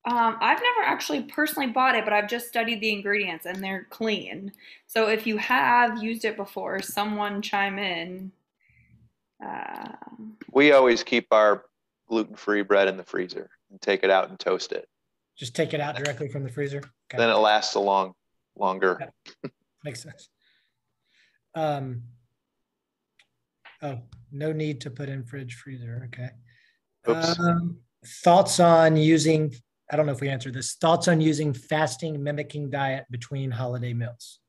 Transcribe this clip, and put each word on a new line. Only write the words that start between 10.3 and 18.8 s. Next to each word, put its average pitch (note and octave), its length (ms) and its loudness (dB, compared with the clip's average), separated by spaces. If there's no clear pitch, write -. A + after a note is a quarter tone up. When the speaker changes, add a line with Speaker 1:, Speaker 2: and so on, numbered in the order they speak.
Speaker 2:
We C#3+ 180 6
always B2+ 320 6
keep A#2+ 300 -2
our G#2+ 320 6
gluten-free G#2 540 -2
bread G2 240 4
in F#2+ 100 0
the F2+ 60 -12
freezer F#2 480 -8
and - 100 -20
take G2 240 0
it F#3+ 60 4
out F#2+ 200 4
and F#2+ 80 -18
toast F2+ 320 -2
it. - 180 -10
Speaker 3:
Just B2 200 -12
take D#3+ 180 -2
it D3 60 -2
out D3 160 -6
directly C#3+ 320 -4
from C#3 160 -8
the B2+ 60 -10
freezer? C#3 280 -6
Okay. - 400 -12
Speaker 2:
Then A#2 100 4
it G#2+ 60 2
lasts G#2+ 400 4
a G2+ 60 2
long, G2 340 0
longer. F#2+ 460 0